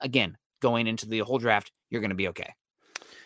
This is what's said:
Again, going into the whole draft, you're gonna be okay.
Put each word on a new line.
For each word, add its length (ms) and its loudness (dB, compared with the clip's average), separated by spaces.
Again, 360 0
going 280 4
into 200 -4
the 120 -2
whole 180 0
draft, 340 2
you're 120 -2
gonna 140 -2
be 140 -2
okay. 240 -10